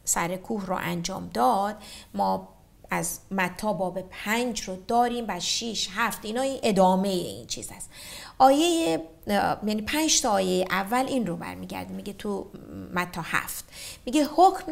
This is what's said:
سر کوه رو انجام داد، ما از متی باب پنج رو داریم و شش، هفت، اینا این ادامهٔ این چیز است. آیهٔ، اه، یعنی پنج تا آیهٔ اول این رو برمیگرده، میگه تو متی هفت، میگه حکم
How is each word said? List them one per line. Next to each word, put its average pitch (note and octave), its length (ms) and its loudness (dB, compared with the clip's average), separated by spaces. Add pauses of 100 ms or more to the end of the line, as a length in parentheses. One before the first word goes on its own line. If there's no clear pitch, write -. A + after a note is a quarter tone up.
سر F3+ 320 0
کوه F#3+ 300 -6
رو F#3 140 -2
انجام F3 540 -6
داد، G#3+ 420 2 (380)
ما F#3+ 340 0 (420)
از E3+ 280 -2 (120)
متی F#3 360 -2
باب F#3 340 -2
پنج A3+ 640 -2
رو F#3 140 -8 (120)
داریم A#3+ 400 2
و F3+ 120 -4
شش، G#3+ 540 -2
هفت، A3 300 -2
اینا A3 180 -2
این C4+ 200 -2
ادامهٔ F#3+ 460 6
این A#2+ 380 -4
چیز - 300 -8
است. - 140 -14 (480)
آیهٔ، E4 600 6 (280)
اه، G3 400 2
یعنی G#3+ 160 -2
پنج D4+ 400 2
تا A#3+ 80 2
آیهٔ F#3 400 2
اول G3 380 0
این B3+ 180 0
رو E3+ 100 -4
برمیگرده، F#3 560 -10
میگه G3 200 -10
تو G3 340 -6 (480)
متی F3 300 -4
هفت، - 400 -4 (420)
میگه C#4+ 180 4
حکم F#4 480 6